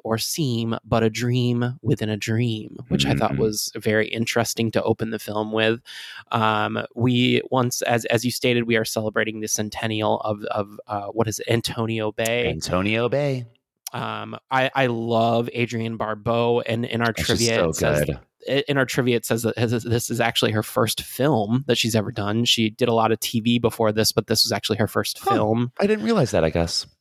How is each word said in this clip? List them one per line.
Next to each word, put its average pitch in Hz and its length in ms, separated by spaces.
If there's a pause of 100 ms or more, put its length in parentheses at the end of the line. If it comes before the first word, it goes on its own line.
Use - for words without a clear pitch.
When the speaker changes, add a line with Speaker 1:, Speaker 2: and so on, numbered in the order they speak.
Speaker 1:
or 113 120
seem 117 680
but 113 180
a 113 60
dream 123 720
within 110 280
a 107 60
dream," 110 640 (100)
which - 180
I 135 100
thought 123 180
Speaker 2:
Mm-hmm. 139 80
Speaker 1:
was 107 340
very 107 320
interesting 113 640
to - 120
open 113 260
the 113 100
film 107 320
with. 110 300 (500)
Um, 110 500 (140)
we 123 460 (100)
once, 123 300
as, 120 240
as 117 180
you 123 80
stated, 120 340
we 117 120
are 110 80
celebrating 110 560
the 107 80
centennial 107 720
of, 107 240
of, 104 420
uh, 101 200
what 110 200
is 104 120
it? - 100
Antonio 113 640
Bay. 117 340
Speaker 2:
Antonio 110 600
Bay. 135 360 (460)
Speaker 1:
Um, 110 460 (120)
I, 131 240
I 135 120
love 117 680
Adrienne 113 440
Barbeau, 117 640
and 117 240
in 117 160
our 117 80
Speaker 2:
Oh, 110 80
she's - 80
Speaker 1:
trivia, 113 300
Speaker 2:
so 90 140
Speaker 1:
it 78 60
says 76 300
Speaker 2:
good. 71 140 (280)
Speaker 1:
i-, 139 200
in 143 100
our 131 80
trivia, 123 320
it - 80
says 113 160
that 113 160
his, 113 140 (120)
this 117 280
is 117 100
actually 117 300
her 107 100
first 113 400
film 123 640
that 120 100
she's 113 200
ever 107 160
done. 113 340
She 113 240
did 117 180
a 117 60
lot 110 180
of 110 80
T - 200
V 117 180
before 113 340
this, 107 200
but - 160
this - 160
was - 80
actually 101 260
her 107 100
first - 300
Speaker 2:
Huh. - 140
Speaker 1:
film. 120 480
Speaker 2:
I 202 80
didn't 214 180
realize 214 260
that, 87 120
I 80 80
guess. - 340 (160)